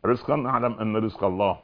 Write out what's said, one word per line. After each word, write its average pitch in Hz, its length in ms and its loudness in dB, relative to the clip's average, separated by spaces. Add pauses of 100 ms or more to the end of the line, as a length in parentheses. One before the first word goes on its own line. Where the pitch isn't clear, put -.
رزقاً، 127 400 0
اعلم 123 280 0
أن 110 240 0
رزق 107 260 -2
الله 95 400 2